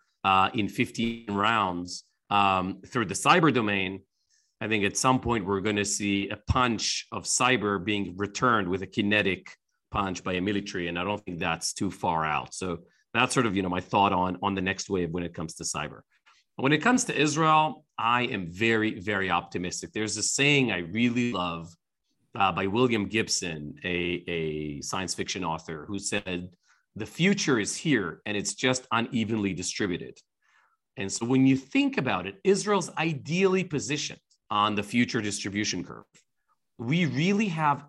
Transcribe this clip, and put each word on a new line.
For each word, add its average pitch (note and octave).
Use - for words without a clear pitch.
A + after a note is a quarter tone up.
uh, F#2+
in A2
fifteen A#2
rounds, G2+
um, F#2+
through A#2+
the F#2+
cyber D#3+
domain. G2
I A2
think G#2+
at G2+
some C3
point A#2
we're G2
gonna G2+
see G2+
a G#2+
punch A#2+
of G2
cyber G#2
being G2
returned G2+
with F2+
a F#2+
kinetic G2+
punch G2
by F#2+
a F2+
military, G2
and E2+
I F2+
don't G#2
think F2
that's E2
too G2
far E2
out. D2
So F2
that's B2
sort C3
of, G#2
you F#2+
know, F2+
my F2+
thought G2
on, F2+
on G2
the F#2+
next F#2+
wave F2+
when F2
it E2+
comes E2
to E2+
cyber. D2+
When C3+
it D3
comes B3
to -
Israel, D#3
I A#2
am A#2
very, G#2+
very F#2+
optimistic. F2
There's G#2+
a G#2
saying C#3
I F2+
really A#2
love, E2+
uh, F#2+
by F#2+
William A2
Gibson, E2+
a, F2
a D#2
science F#2
fiction F#2
author, D#2+
who G2+
said, F2+
"The G#2
future F3
is G2
here, G#2
and G#2
it's G2+
just B2+
unevenly A2+
distributed." E2+
And G2
so -
when C3
you C3+
think C4+
about G2
it, G2
Israel's G3
ideally E3
positioned C#3+
on G#2
the G#2
future A#2+
distribution G2+
curve. A1
We D3+
really F#3
have D#3